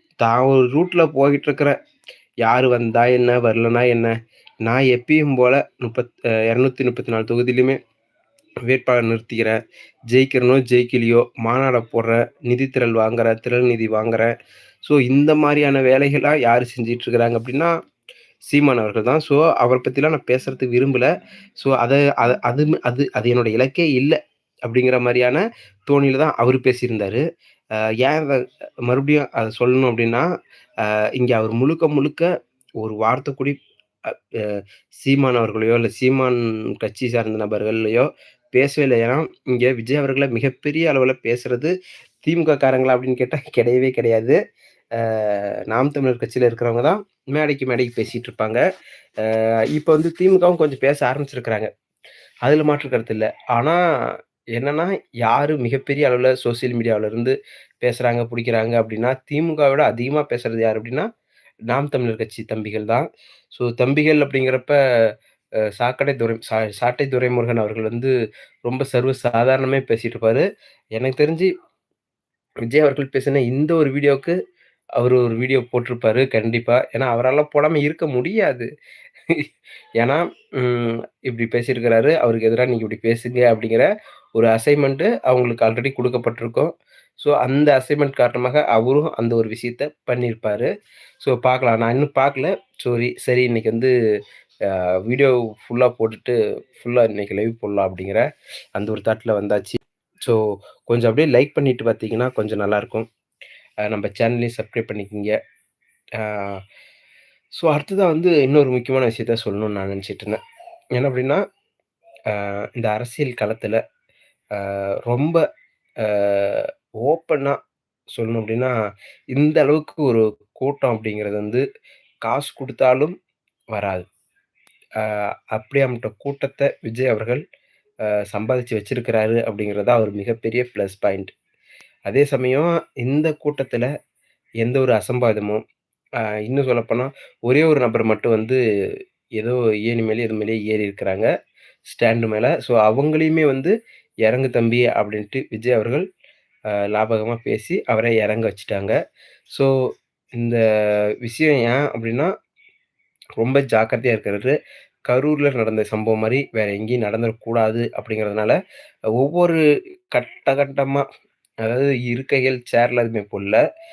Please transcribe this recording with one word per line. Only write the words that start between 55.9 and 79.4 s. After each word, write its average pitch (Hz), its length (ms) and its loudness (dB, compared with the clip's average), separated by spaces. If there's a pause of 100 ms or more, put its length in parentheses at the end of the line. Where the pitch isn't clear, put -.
அளவுல 127 320 4
சோசியல் 120 380 -4
மீடியாவுல 113 320 0
இருந்து 120 260 -2 (460)
பேசுறாங்க, 120 460 0
புடிக்கிறாங்க 117 520 -2
அப்படின்னா, 110 340 0 (120)
தி 143 160 -4
மு 165 140 -2
க 151 140 0
விட 139 180 2
அதிகமா 123 420 -2
பேசுறது 113 340 -4
யாரு 110 160 2
அப்படின்னா, 123 280 -6 (540)
நாம் 127 300 -2
தமிழர் 120 300 -2
கட்சி 110 260 -8
தம்பிகள் 107 420 -6
தான். 123 200 0 (440)
So, - 120 -8 (120)
தம்பிகள் 151 460 2
அப்படிங்கிறப்ப, 131 520 -2 (800)
அ, 110 80 -2 (100)
சாக்கடை 127 440 -2
துரை-, 117 260 -4
சா-, 110 300 -4
சாட்டை 123 360 -2
துரைமுருகன் 123 540 0
அவர்கள் 110 260 -4
வந்து 120 240 -2 (520)
ரொம்ப 127 220 -4
சர்வ 131 340 0
சாதாரணமே 127 640 2
பேசிட்டு 117 300 -2
இருப்பாரு. 117 320 2 (460)
எனக்கு 127 260 -4
தெரிஞ்சு 160 300 2 (1080)
விஜய் 123 280 2
அவர்கள் 139 280 0
பேசின 135 340 0
இந்த 139 300 0
ஒரு 151 160 2
வீடியோக்கு 143 440 0 (540)
அவரு 123 280 2
ஒரு 120 180 2
வீடியோ 127 280 0
போட்டிருப்பாரு 120 680 -2
கண்டிப்பா. 117 480 0 (100)
ஏன்னா, 127 220 -4
அவரால 127 360 2
போடாம 151 360 0
இருக்க 151 260 -4
முடியாது. 139 600 -2 (480)
<laughs> - 380 -4 (420)